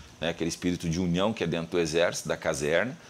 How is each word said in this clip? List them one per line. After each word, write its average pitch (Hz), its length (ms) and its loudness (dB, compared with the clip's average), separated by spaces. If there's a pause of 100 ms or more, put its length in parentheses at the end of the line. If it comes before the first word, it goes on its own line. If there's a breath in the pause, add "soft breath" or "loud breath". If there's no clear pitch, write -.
(200 soft breath)
né? 80 100 -2
Aquele 85 200 -2
espírito 87 400 -2
de 82 100 0
união 92 320 2
que 110 120 -2
é 87 40 0
dentro 82 240 -2
do 90 80 2
exército, 85 480 2
da 82 80 0
caserna, 82 600 0 (120)